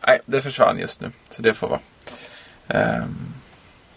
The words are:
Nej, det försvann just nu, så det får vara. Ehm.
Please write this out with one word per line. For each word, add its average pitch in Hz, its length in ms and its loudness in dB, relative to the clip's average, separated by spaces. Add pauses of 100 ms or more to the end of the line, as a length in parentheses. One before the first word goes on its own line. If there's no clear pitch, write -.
Nej, 127 180 8
det 135 160 0
försvann 135 380 2
just - 220 -8
nu, 98 100 -8 (180)
så - 120 -16
det 110 120 4
får - 140 -4
vara. - 120 -2 (880)
Ehm. - 480 0 (800)